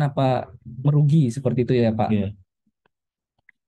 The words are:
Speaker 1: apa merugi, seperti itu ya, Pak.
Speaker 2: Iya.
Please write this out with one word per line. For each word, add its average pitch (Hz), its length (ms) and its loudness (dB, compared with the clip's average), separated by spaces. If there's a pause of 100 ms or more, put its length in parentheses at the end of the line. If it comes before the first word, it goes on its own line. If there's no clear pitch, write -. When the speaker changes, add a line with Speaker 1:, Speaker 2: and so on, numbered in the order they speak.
Speaker 1:
apa 131 560 -2
merugi, 147 720 2
seperti 123 320 -2
itu 127 80 0
ya, 117 160 2
Pak. 110 240 -2
Speaker 2:
Iya. 101 160 -2 (1400)